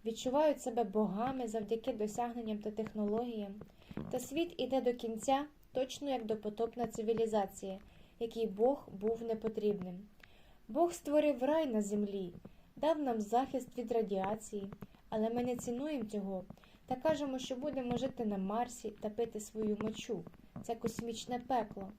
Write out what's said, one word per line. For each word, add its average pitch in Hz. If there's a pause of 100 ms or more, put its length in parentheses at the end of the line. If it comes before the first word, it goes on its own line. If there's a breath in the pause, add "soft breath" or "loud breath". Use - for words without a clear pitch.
відчувають 262
себе 233
богами 214
завдяки 226
досягненням 220
та 214
технологіям. 214 (560 loud breath)
Та 254
світ 320
іде 254
до 240
кінця, 247 (280)
точно 262
як 226
допотопна 220
цивілізація, 214 (420 loud breath)
якій 226
Бог 226 (120)
був 226
непотрібним. 208 (680 loud breath)
Бог 339
створив 294
рай 311
на 214
землі, 202 (440 loud breath)
дав 302
нам 247
захист 247
від 233
радіації, 202 (380 loud breath)
але 220
ми 240
не 247
цінуємо 247
цього 196 (420 loud breath)
та 254
кажемо, 277
що 254
будемо 247
жити 254
на 208
Марсі 214
та 214
пити 226
свою 214
мочу. 214 (380 loud breath)
Це 233
космічне 233
пекло. 214 (100)